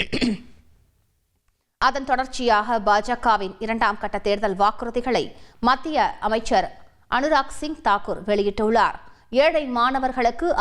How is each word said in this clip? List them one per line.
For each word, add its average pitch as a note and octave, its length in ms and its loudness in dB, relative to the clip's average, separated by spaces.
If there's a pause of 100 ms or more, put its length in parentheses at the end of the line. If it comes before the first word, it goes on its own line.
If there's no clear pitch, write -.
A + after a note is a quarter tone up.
(1900)
அதன் C4+ 220 -4
தொடர்ச்சியாக, A#3+ 680 0 (100)
பாஜகவின் G#3 680 2 (120)
இரண்டாம் A3 380 0
கட்ட G3+ 140 -4 (100)
தேர்தல் G3+ 340 0
வாக்குறுதிகளை A#3 640 0 (440)
மத்திய C4+ 380 0 (220)
அமைச்சர் A3 400 0 (480)
அனுராக் C#4 420 0
சிங் D4+ 280 -8
தாக்கூர் G#3 420 0
வெளியிட்டுள்ளார். G#3 680 2 (460)
ஏழை D#4+ 200 4 (140)
மாணவர்களுக்கு B3+ 720 0 (140)